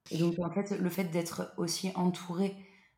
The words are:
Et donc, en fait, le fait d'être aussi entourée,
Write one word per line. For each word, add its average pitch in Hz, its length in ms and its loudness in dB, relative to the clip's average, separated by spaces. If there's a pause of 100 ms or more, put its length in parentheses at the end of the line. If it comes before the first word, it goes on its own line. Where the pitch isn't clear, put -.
(120)
Et 160 60 0
donc, 170 220 4
en 165 120 -2
fait, 202 200 0
le 185 180 2
fait 185 160 0
d'être 170 520 -2
aussi 175 380 0
entourée, 180 600 2 (420)